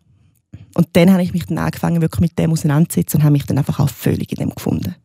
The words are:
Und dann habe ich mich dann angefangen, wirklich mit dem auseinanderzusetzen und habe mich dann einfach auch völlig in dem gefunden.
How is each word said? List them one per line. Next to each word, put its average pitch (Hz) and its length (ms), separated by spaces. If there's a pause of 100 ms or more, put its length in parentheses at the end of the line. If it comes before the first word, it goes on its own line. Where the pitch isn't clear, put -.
(720)
Und 170 200
dann 180 180
habe 180 100
ich 175 100
mich 170 140
dann 160 140
angefangen, 165 420
wirklich 160 200
mit 170 180
dem 165 140
auseinanderzusetzen 160 640
und 151 40
habe 147 100
mich 143 120
dann - 140
einfach - 200
auch 147 100
völlig - 420
in - 60
dem - 120
gefunden. - 560